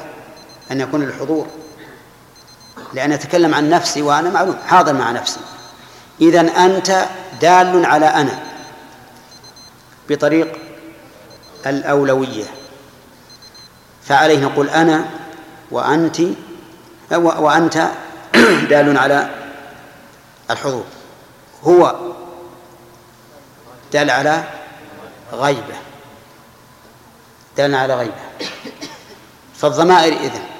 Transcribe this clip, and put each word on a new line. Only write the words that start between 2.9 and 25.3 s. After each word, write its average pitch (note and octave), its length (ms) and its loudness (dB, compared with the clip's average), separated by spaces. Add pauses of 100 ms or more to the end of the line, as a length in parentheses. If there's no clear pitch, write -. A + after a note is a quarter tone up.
لأن C#3 200 -2
أتكلم D3+ 420 2
عن D3 160 0
نفسي E3 320 0
وأنا D3 280 0
معلوم F3+ 260 0 (100)
حاضر E3+ 260 4
مع B2 180 0
نفسي. - 300 -6 (800)
إذن E3 280 6
أنت F#3 580 2 (340)
دال F3+ 460 6
على D3+ 200 4
أنا D3 320 0 (1700)
بطريق D3+ 500 0 (1080)
الأولوية، C3+ 800 -2 (1600)
فعليه D3+ 360 4
نقول C#3 300 0
أنا E3 360 2 (680)
وأنت، D3+ 500 -2 (920)
و-، E3 300 0
وأنت D#3+ 480 2 (340)
<clears throat> A3 460 4
دال C#3+ 280 4
على C#3 320 2 (1200)
الحضور، A#2+ 340 -6 (800)
هو E3 320 6 (2000)
دال D3 180 0
على D3+ 340 0 (880)